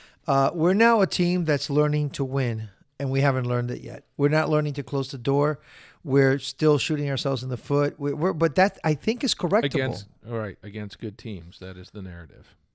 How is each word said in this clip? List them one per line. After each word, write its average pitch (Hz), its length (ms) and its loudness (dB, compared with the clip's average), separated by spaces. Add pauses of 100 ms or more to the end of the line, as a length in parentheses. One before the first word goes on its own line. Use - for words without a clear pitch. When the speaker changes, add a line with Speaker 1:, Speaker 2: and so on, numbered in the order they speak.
(280)
Speaker 1:
Uh, 135 240 4
we're 175 220 2
now 226 280 6
a 185 40 4
team 175 380 0
that's 147 260 0
learning 147 400 2
to - 140 -4
win, 120 440 -2 (300)
and 135 140 -4
we 135 80 2
haven't 131 260 2
learned 123 240 -2
it 123 120 -8
yet. 113 200 -14 (140)
We're 143 120 4
not 151 220 2
learning 151 220 2
to 139 100 -6
close 135 300 -4
the 135 60 -10
door. 143 420 0 (420)
We're 135 380 4
still 151 380 2
shooting 147 300 -2
ourselves 135 360 -2
in 131 40 -8
the 127 80 -6
foot. 143 440 0
We, 143 120 -2
we're, 156 200 0
but 160 240 0
that, 196 260 4
I 156 120 2
think, 226 280 -4
is - 140 0
correctable. 165 380 0
Speaker 2:
Against, 131 320 -2 (220)
all 120 80 -6
right, 107 280 -6
against 104 340 -10
good 107 180 -10
teams. 90 440 -12
That 92 160 -14
is 90 140 -16
the 101 120 -12
narrative. 85 540 -16 (180)